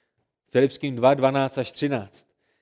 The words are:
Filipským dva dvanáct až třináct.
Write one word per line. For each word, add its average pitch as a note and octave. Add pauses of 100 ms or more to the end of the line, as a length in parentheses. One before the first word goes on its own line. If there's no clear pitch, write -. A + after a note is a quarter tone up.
(520)
Filipským C3+
dva B2
dvanáct C3+
až B2+
třináct. C3 (340)